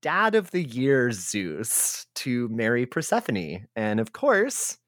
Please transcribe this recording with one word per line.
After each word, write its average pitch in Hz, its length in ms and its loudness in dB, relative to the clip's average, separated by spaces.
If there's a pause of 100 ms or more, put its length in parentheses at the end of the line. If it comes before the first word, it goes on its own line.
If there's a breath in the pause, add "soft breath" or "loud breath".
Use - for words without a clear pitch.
Dad 202 320 2
of 208 160 2
the 180 120 0
Year 127 500 2
Zeus 92 920 -4 (100)
to 123 320 -2
marry 117 380 2
Persephone. 107 800 -2 (100)
And 107 240 0
of 110 120 -4
course 254 760 0